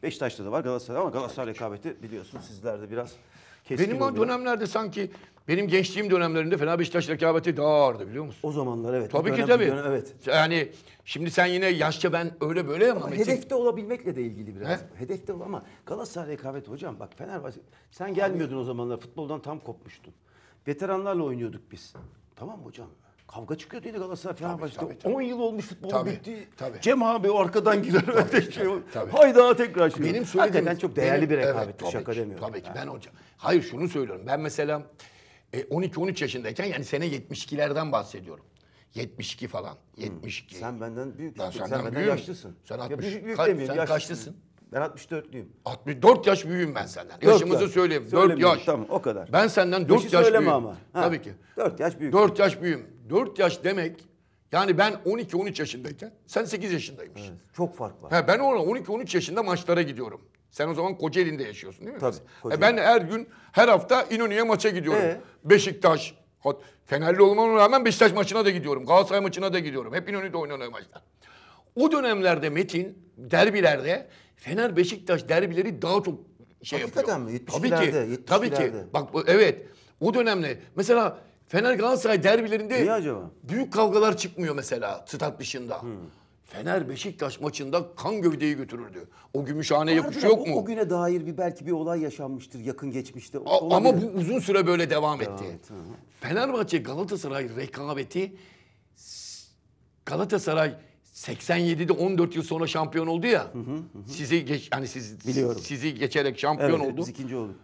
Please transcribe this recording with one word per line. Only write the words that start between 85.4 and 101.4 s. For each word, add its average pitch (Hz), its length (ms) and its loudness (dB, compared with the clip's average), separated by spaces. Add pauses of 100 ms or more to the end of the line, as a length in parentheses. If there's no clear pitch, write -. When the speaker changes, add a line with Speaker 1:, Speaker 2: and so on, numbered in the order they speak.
Speaker 1:
Hmm. 120 80 -10 (560)
Speaker 2:
Fener 170 440 -4
Beşiktaş 139 520 -8
maçında 143 540 -6
kan 208 260 -4
gövdeyi 151 340 0
götürürdü. 120 520 -12 (260)
O 143 120 -4
Gümüşhane 151 460 0
Speaker 1:
Vardır 160 120 4
Speaker 2:
yapışı 285 240 -6
Speaker 1:
ama - 20 8
Speaker 2:
yok 220 180 6
Speaker 1:
o, - 20 -4
Speaker 2:
mu? - 100 0
Speaker 1:
o 190 60 -6
güne 214 240 -2
dair 175 360 0
bir 156 120 -8
belki 175 300 -4
bir 175 40 -2
olay 165 300 -2
yaşanmıştır 135 580 -10
yakın 131 320 -8
geçmişte. 131 480 -10
O, - 100 -10 (240)
Speaker 2:
A-, - 20 6
ama 214 140 6
Speaker 1:
olabilir. 208 240 2
Speaker 2:
bu 190 40 -4
uzun 190 220 0
süre 190 280 2
böyle 170 220 2
devam 151 300 0
Speaker 1:
Devam 104 140 -4
Speaker 2:
etti. 98 120 -8
Speaker 1:
etti, 87 280 -14
hı 101 40 -14
hı. - 20 -14 (500)
Speaker 2:
Fenerbahçe 220 480 -2
Galatasaray 139 800 -6
rekabeti 143 800 -6 (600)
s-, - 520 -18 (580)
Galatasaray 160 680 0 (300)
seksen - 540 -4